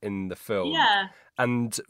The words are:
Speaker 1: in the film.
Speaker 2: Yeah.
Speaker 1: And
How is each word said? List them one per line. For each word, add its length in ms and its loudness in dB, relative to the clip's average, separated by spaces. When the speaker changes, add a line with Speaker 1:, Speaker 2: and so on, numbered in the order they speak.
Speaker 1:
in 260 -4
the 80 -6
film. 380 -2
Speaker 2:
Yeah. 340 4
Speaker 1:
And 420 0